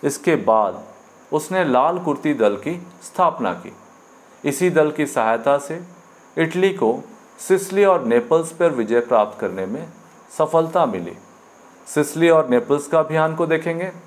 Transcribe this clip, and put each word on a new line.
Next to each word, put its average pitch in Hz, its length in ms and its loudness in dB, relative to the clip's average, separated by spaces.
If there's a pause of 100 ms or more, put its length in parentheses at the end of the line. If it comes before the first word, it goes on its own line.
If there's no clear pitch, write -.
इसके 147 320 0
बाद 104 480 0 (480)
उसने 175 340 -2
लाल 147 340 2
कुर्ती 151 340 -2
दल 107 220 2
की 165 320 -8 (160)
स्थापना 123 500 -2
की। - 200 -14 (720)
इसी 147 240 0
दल 151 220 2
की 151 140 -2
सहायता 117 520 0
से 156 240 -8 (560)
इटली 170 320 0
को 123 340 -2 (440)
सिसिली 190 380 2
और 180 200 4
नेपल्स 139 460 2
पर 170 180 2
विजय 120 300 0
प्राप्त 113 400 2
करने 95 260 -4
में 139 220 -8 (500)
सफलता 165 480 0
मिली। 87 280 -6 (760)
सिसिली 160 420 0
और 156 200 4
नेपल्स 131 380 0
का 165 120 2
अभियान 156 360 0
को 165 100 -2
देखेंगे। 165 460 -4 (160)